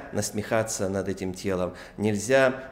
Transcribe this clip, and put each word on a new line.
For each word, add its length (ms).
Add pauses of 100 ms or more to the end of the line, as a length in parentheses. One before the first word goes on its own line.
(120)
насмехаться 800
над 180
этим 240
телом, 400 (240)
нельзя, 580 (180)